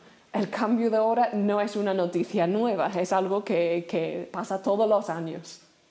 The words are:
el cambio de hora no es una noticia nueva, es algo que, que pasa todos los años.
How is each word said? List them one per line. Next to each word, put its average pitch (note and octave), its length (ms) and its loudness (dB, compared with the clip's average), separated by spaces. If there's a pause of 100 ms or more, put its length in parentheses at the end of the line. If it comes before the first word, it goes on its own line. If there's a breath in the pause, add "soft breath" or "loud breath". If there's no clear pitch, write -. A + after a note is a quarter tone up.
(320 soft breath)
el G#3+ 180 -2
cambio A3+ 400 0
de A3 80 4
hora A3+ 340 4
no G#3 280 2
es G#3 160 -2
una G3+ 180 0
noticia F3 520 0
nueva, G3 420 0
es F#3 240 -2
algo F#3+ 320 0
que, E3+ 440 0
que E3 440 -4
pasa F#3+ 300 -6
todos G#3+ 260 2
los G3+ 220 2
años. E3 500 -8 (300)